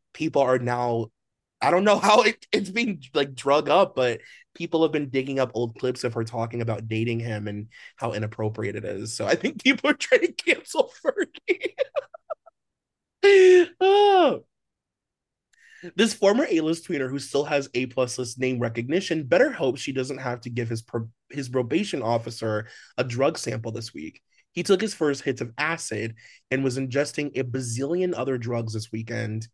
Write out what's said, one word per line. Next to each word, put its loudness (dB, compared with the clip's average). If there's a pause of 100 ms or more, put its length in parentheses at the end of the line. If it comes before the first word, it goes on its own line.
(120)
people 0
are 4
now, -2 (540)
I 2
don't 4
know 4
<laughs> -4
how 6
it, 0
it's -2
being, -4 (120)
like, 0
drug 2
up, 4
but 0 (340)
people -2
have 4
been -2
digging -2
up 0
old -4
clips -2
of -4
her -4
talking -6
about -6
dating -2
him -6
and -8 (280)
how -6
inappropriate -6
it -10
is. -8
So -6
I 2
think -4
people 0
are 0
trying 0
to -2
cancel -2 (120)
Fergie. -4 (1500)
<laughs> 10 (100)
Oh. 6 (1500)
This 4
former 4
A-list 0
tweener -2
who -4
still -2
has -2
A 0
plus -2
list -8
name 0
recognition -2
better 4
hope -2
she -8
doesn't -6
have -6
to -10
give -4
his -6
pro-, -8 (220)
his -8
probation -2
officer -4 (300)
a -2
drug -2
sample -8
this -12
week. -14 (320)
He -4
took 4
his -2
first -2
hits -4
of -8
acid -6 (360)
and 0
was -2
ingesting -4
a -2
bazillion -4
other -4
drugs -4
this -8
weekend. -6